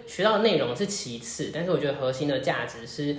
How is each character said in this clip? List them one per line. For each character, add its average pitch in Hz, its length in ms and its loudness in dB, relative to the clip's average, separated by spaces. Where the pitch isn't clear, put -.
学 - 160 -2
到 214 160 6
的 - 0 -
内 208 180 6
容 120 180 2
是 196 120 0
其 117 320 -6
次， - 340 -6
但 160 100 -4
是 180 60 -2
我 160 80 4
觉 143 80 0
得 139 80 0
核 135 180 0
心 143 160 -2
的 135 120 2
价 127 260 0
值 117 220 -10
是 147 320 -2